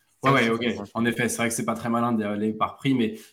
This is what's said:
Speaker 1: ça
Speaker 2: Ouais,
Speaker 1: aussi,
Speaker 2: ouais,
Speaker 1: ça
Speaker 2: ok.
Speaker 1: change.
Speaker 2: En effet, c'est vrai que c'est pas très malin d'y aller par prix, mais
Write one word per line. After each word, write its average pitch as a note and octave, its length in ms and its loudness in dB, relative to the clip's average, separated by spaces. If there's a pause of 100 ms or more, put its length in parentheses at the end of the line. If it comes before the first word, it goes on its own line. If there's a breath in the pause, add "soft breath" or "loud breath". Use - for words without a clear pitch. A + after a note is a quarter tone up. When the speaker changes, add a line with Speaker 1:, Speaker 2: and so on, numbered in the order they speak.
(240)
Speaker 1:
ça C3+ 80 4
Speaker 2:
Ouais, A#2+ 180 4
Speaker 1:
aussi, - 0 -
Speaker 2:
ouais, A#2 160 0
Speaker 1:
ça A2+ 60 0
Speaker 2:
ok. G#2 60 -4
Speaker 1:
change. G2+ 160 -10
Speaker 2:
En A#2 120 0
effet, A#2 240 0
c'est - 80 -6
vrai A#2 120 0
que A2+ 40 -6
c'est A2+ 120 -4
pas A2+ 100 -2
très A#2+ 140 -6
malin A#2 220 0
d'y G#2+ 120 0
aller G#2 300 -2
par - 220 -2
prix, C3+ 180 0
mais A2 260 0 (140 loud breath)